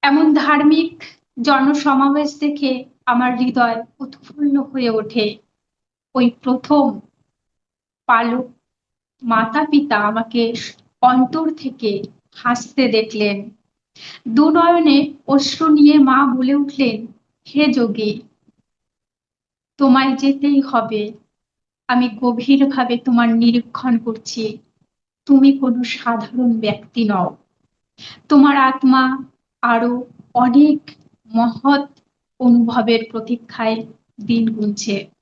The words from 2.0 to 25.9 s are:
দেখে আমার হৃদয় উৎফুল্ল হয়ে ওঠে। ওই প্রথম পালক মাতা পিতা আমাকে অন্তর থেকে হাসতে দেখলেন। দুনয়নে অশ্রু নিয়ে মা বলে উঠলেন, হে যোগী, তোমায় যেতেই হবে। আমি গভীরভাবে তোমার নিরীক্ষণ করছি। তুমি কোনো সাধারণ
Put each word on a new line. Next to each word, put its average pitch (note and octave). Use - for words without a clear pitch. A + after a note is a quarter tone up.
দেখে C#4+
আমার B3
হৃদয় A#3+
উৎফুল্ল C#4+
হয়ে B3+
ওঠে। G#3+
ওই B3
প্রথম B3+
পালক A#3+
মাতা A3+
পিতা C#4+
আমাকে A3+
অন্তর C4
থেকে A#3
হাসতে -
দেখলেন। G#3
দুনয়নে D#4
অশ্রু C#4
নিয়ে D4
মা C4
বলে B3+
উঠলেন, B3+
হে C#4+
যোগী, A3
তোমায় C4+
যেতেই C#4
হবে। G#3+
আমি B3
গভীরভাবে B3+
তোমার A#3
নিরীক্ষণ A#3
করছি। A3
তুমি C#4
কোনো B3
সাধারণ A#3